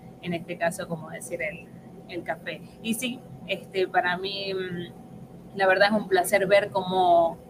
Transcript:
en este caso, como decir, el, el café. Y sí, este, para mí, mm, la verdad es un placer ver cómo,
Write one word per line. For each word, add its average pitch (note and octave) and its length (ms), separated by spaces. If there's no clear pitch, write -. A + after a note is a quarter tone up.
en F3+ 120
este E3+ 240
caso, E3+ 320
como D#3+ 200
decir, E3 320
el, - 280
el F3 140
café. E3 360
Y A3+ 120
sí, B3 260
este, F#3 400
para F3+ 300
mí, G3 360
mm, - 1040
la G3 120
verdad F#3+ 200
es G#3 60
un G#3 160
placer F#3+ 380
ver G3+ 240
cómo, F3+ 640